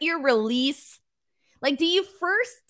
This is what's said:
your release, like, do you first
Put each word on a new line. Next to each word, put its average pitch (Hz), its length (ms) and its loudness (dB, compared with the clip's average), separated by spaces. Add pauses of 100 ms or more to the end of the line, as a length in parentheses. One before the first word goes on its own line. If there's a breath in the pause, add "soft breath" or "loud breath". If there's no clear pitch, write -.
your 330 180 0
release, 247 800 0 (600)
like, 269 160 2
do 330 80 0
you 359 180 2
first 403 520 -2 (140)